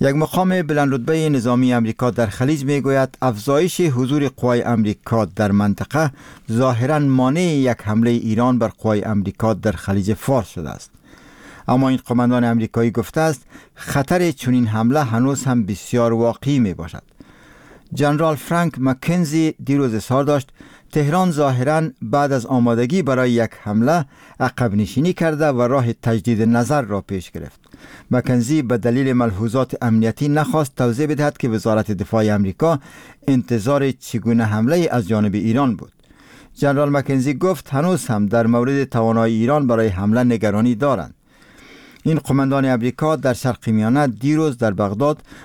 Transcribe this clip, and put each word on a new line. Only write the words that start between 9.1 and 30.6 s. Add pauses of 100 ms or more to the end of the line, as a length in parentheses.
در
خلیج
فارس
شده
است. (760)
اما
این
قومندان
امریکایی
گفته
است (340)
خطر
چنین
حمله
هنوز
هم
بسیار
واقعی
می‌باشد. (920)
جنرال
فرانک
مکنزی (120)
دیروز
اظهار
داشت (440)
تهران
ظاهراً (200)
بعد
از
آمادگی
برای
یک (140)
حمله (340)
عقب
نشینی
کرده
و
راه
تجدید
نظر
را
پیش
گرفت. (520)
مکنزی
به
دلیل
ملحوظات
امنیتی
نخواست